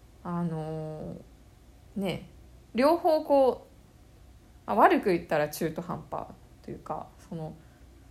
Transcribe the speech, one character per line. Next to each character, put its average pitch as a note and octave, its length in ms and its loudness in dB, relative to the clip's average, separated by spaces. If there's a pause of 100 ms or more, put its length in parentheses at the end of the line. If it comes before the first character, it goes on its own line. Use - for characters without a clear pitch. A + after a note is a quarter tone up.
(240)
あ F3 200 -4
の、 D#3 760 -8 (760)
ね、 F#3+ 340 -6 (440)
両 C#4+ 240 4
方 D#4 260 2
こ C4+ 460 4
う、 - 960 -20
ま G#3+ 80 -2
あ、 - 40 0
悪 D4+ 240 6
く G#3+ 80 0
言 E3+ 160 0
っ - 20 -18
た D#3+ 100 0
ら D3 120 0
中 - 200 -4
途 E3 120 -10
半 E3+ 280 -10
端 - 180 -8 (360)
と C#3 80 -12
い C#3+ 40 -10
う - 40 -14
か、 - 280 -10 (220)
そ E3+ 60 -10
の、 D#3+ 180 -10 (580)